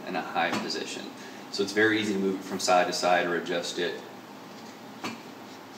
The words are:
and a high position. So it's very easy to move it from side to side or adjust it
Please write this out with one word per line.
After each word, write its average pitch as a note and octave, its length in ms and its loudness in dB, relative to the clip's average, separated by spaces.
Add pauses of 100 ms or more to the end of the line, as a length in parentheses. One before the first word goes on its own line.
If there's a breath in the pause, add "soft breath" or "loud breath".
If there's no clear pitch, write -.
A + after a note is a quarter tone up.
and F2+ 100 -4
a F2+ 40 0
high E2+ 320 2
position. - 500 -4 (480 loud breath)
So - 140 2
it's G2 80 -6
very G#2+ 280 6
easy G#2 140 2
to F#2+ 60 2
move F#2+ 160 4
it - 80 -6
from F#2+ 160 -4
side F2+ 260 6
to F2 60 -2
side F2 340 4
or E2+ 80 0
adjust E2+ 460 -2
it E2+ 200 -2 (1800)